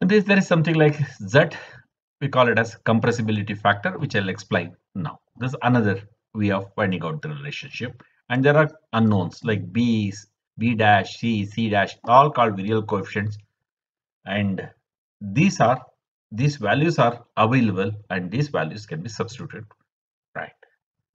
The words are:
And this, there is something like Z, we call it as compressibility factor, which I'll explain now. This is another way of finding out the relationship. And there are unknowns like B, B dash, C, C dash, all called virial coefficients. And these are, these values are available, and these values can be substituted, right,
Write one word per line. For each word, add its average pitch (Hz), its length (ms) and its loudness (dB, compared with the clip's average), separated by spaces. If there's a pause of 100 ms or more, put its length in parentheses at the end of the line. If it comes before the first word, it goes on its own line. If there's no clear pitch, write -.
And 185 80 2
this, 208 160 4
there 196 140 4
is - 80 -2
something 165 280 2
like 151 220 4 (280)
Z, 143 260 4 (680)
we 139 80 -6
call 127 220 4
it 110 100 2
as 113 160 -2 (100)
compressibility 110 720 0
factor, 104 400 -2
which - 180 -6
I'll 95 140 0
explain 90 460 -6 (200)
now. 82 240 -8 (180)
This 127 140 -6
is 147 100 -10
another 113 400 2 (320)
way 104 180 0
of 98 240 -4
finding 92 280 -2
out 78 180 -6
the 76 80 -10
relationship. 73 760 -12 (260)
And 127 140 0
there 147 140 6
are 156 120 4 (220)
unknowns 107 520 0
like 104 280 -4
B, 110 420 0 (440)
B 113 180 0
dash, 104 440 2
C, 110 260 -2
C 113 240 -4
dash, 101 360 0
all 135 260 6
called 110 260 0
virial 104 300 -2
coefficients. 104 500 -4 (880)
And 98 440 -4 (500)
these 131 400 0
are, 123 220 2 (500)
these 143 240 0
values 139 420 0
are 117 280 2 (100)
available, 107 560 2 (180)
and 90 220 -4
these 143 160 -2
values 80 380 -6
can 160 160 -10
be 113 80 -10
substituted, - 560 -10 (680)
right, - 160 -12 (640)